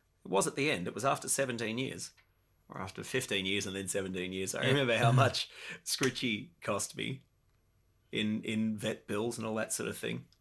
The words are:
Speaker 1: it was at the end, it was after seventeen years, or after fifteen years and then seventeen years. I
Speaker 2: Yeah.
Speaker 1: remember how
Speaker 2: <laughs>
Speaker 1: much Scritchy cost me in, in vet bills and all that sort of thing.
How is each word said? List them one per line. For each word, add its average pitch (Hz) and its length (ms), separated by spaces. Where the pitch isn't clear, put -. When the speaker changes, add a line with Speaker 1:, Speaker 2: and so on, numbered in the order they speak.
Speaker 1:
it - 60
was - 160
at - 80
the 139 160
end, 90 160
it - 80
was 107 100
after 139 220
seventeen 117 500
years, - 340
or - 120
after 95 220
fifteen 104 420
years 98 200
and 95 100
then 98 120
seventeen 92 460
years. 95 220
I - 80
Speaker 2:
Yeah. 135 60
Speaker 1:
remember 131 280
how 120 140
Speaker 2:
<laughs> - 0
Speaker 1:
much 127 380
Scritchy 123 640
cost - 360
me - 240
in, 107 320
in 110 340
vet 110 300
bills 113 300
and 110 100
all 110 80
that 110 160
sort - 160
of 104 100
thing. 117 280